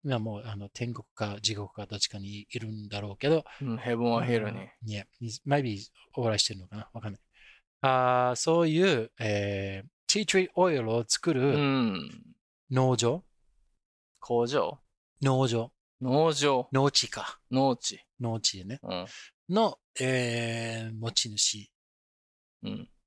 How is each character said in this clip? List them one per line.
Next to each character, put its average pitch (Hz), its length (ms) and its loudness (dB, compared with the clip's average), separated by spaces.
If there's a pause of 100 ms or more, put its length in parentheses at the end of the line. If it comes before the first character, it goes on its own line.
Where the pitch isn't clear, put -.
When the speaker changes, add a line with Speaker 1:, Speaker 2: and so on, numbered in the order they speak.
Speaker 1:
今 131 140 0
も 107 200 -4
う、 - 80 -12
あ 107 100 -8
の、 104 120 -10
天 120 260 -6
国 113 100 -12 (100)
か 104 280 -4
地 110 120 -2
獄 101 200 -10
か 101 120 -10
ど 107 100 -8
っ - 20 -8
ち - 100 -2
か 107 100 -10
に 101 320 -12
い 117 80 -8
る 110 100 -6
ん 107 200 -10
だ 101 120 -6
ろ 101 100 -8
う 98 60 -12
け 139 120 -2
ど、 156 160 2 (160)
Speaker 2:
う 131 120 -4
ん、 110 40 -4
ヘ 117 200 -2
ブ 120 80 0
ン 120 80 2
は 117 120 2
ヘ 120 140 2
ル 107 120 -2
に。 98 80 -10
Speaker 1:
う - 20 -10
ん、 107 280 -14
い 107 40 -6
や、 101 120 -8 (420)
maybe 135 320 0 (360)
お 127 80 -2
笑 113 140 2
い - 20 0
し - 60 2
て 107 100 -2
る 95 60 -12
の 90 80 -18
か 104 80 -14
な？ 107 160 -12
わ 117 80 -12
か 110 100 -8
ん - 20 -12
な 92 60 -14
い。 - 20 -20 (600)
あ 127 520 4
ー、 120 40 -2
そ 170 260 2
う 165 60 4
い 160 140 4
う、 135 360 2
え 101 680 -2
ー、 - 40 -20 (180)
テ 208 140 2
ィ - 20 -2
ー - 40 -2
ト 190 120 4
リ 185 80 4
ー - 80 -14
オ 180 160 4
イ 147 80 2
ル 110 120 -2
を 117 160 2
作 - 280 0
る 127 80 2
Speaker 2:
う 139 140 4
ん。 123 680 0 (460)
Speaker 1:
農 131 260 4
場？ 120 280 0 (960)
Speaker 2:
工 120 260 0
場？ 127 320 0 (420)
Speaker 1:
農 135 260 4
場。 117 260 0 (280)
Speaker 2:
農 147 320 4
場。 139 400 2
Speaker 1:
農 135 180 6
地 - 180 2
か。 - 320 -10 (100)
Speaker 2:
農 127 260 4
地。 - 240 -8 (200)
Speaker 1:
農 113 200 -2
地 92 240 -2
ね。 117 180 -10
Speaker 2:
う 95 120 -8
ん。 92 120 -6 (420)
Speaker 1:
の、 208 300 2 (220)
え 117 920 -2
ー、 110 80 -10
持 117 140 -4
ち - 160 0
主 104 420 -2 (920)
Speaker 2:
う 104 80 -6
ん。 104 180 -10 (180)